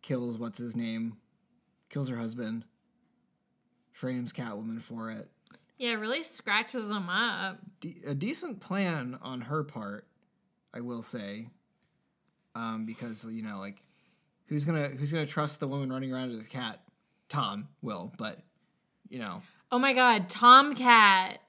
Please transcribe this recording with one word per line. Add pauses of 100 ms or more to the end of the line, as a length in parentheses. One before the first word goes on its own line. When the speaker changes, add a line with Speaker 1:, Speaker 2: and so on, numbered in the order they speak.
Speaker 1:
kills
what's
his
name, (720)
kills
her
husband, (1300)
frames
Catwoman
for
it. (500)
Speaker 2:
Yeah,
really
scratches
them
up. (220)
Speaker 1:
De-,
a
decent
plan
on
her
part, (680)
I
will
say, (1040)
um,
because,
you
know,
like, (640)
who's
gonna,
who's
gonna
trust
the
woman
running
around
as
a
cat? (480)
Tom (140)
will,
but, (680)
you
know. (300)
Speaker 2:
Oh
my
God,
Tomcat.